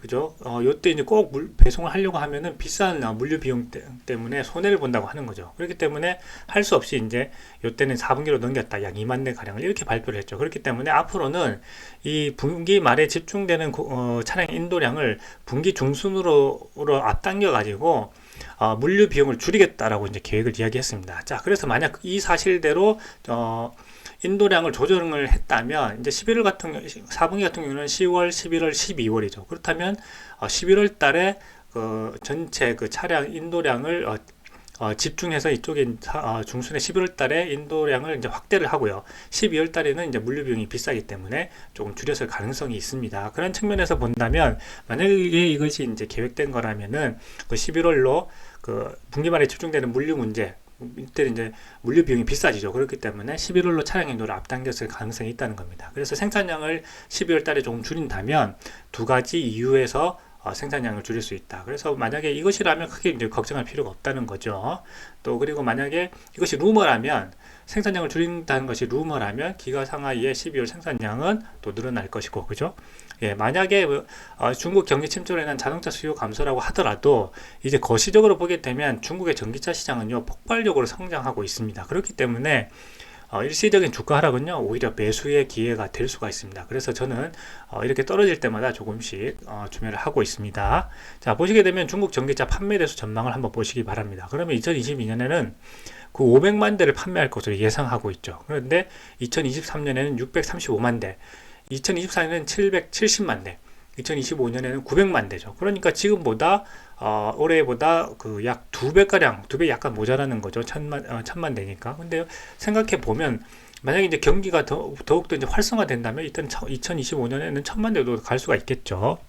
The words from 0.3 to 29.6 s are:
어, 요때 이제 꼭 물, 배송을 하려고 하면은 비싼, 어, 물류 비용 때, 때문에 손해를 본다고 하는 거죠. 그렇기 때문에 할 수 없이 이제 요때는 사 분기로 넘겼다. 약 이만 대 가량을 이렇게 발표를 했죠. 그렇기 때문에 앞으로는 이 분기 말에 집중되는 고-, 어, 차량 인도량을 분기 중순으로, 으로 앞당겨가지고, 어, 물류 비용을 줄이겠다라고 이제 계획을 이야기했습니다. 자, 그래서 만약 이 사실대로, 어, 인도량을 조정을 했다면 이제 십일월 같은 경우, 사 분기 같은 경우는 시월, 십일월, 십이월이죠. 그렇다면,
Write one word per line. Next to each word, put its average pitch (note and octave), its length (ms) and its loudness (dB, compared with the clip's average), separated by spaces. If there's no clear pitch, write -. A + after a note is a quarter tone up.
어, A#2+ 200 -4
요때 C#3+ 260 4
이제 D3+ 140 0
꼭 G#3+ 280 4
물, D3 240 -6
배송을 E3+ 380 8
하려고 F#3 240 0
하면은 D3 400 -4
비싼, E3 460 -2
어, A2 100 -2
물류 D3 260 -2
비용 B2 300 -2
때, - 140 -14
때문에 B2 340 -4
손해를 F#3+ 360 2
본다고 B2 300 0
하는 C#3 200 -10
거죠. F#2+ 300 -14
그렇기 F3 180 -6
때문에 D#3+ 440 0
할 G#3 160 2
수 G3 120 4
없이 C3+ 220 2
이제 A#2 340 -2
요때는 B2 340 0
사 B2+ 180 0
분기로 D3 240 0
넘겼다. A#2 420 -4
약 G2 160 -8
이만 B2+ 260 -4
대 B2+ 100 -4
가량을 G#2 280 -10
이렇게 F#3+ 240 -4
발표를 A2+ 320 -4
했죠. G2 220 -10
그렇기 D3 240 -4
때문에 C3+ 260 -2
앞으로는 D3 720 2
이 D3 320 -2
분기 E3+ 440 2
말에 D3 280 6
집중되는 E3 640 -2
고-, - 200 -6
어, B2 340 -2
차량 F3+ 240 -2
인도량을 D#3 680 0
분기 D#3+ 280 0
중순으로, D3 1040 2
으로 C#3+ 240 2
앞당겨가지고, A#2 1080 0
어, A2 200 2
물류 F#3+ 300 4
비용을 C#3 300 2
줄이겠다라고 A2+ 680 2
이제 G2 140 -6
계획을 A2 380 -2
이야기했습니다. G#2+ 680 -4
자, C3+ 180 -6
그래서 F#3+ 240 0
만약 C#3+ 340 0
이 F#3 180 -4
사실대로, F3+ 800 4
어, A#2 480 -2
인도량을 F#3+ 480 4
조정을 D#3 600 2
했다면 A#2+ 680 2
이제 B2+ 120 -2
십일월 A3+ 320 2
같은 F3 300 0
경우, - 140 -10
사 - 220 0
분기 G3 160 0
같은 E3+ 200 -2
경우는 C#3+ 240 -4
시월, F3 440 2
십일월, E3 400 0
십이월이죠. A2 720 -2
그렇다면, F3 500 -4